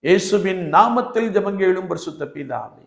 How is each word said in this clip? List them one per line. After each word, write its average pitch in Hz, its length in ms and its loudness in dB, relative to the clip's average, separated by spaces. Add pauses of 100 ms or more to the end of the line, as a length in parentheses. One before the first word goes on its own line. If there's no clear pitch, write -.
இயேசுவின் 190 580 2 (120)
நாமத்தில் 226 640 2
ஜெபங்கேளும் 190 540 0
பரிசுத்த 156 440 -8
பிதாவே. 127 520 -10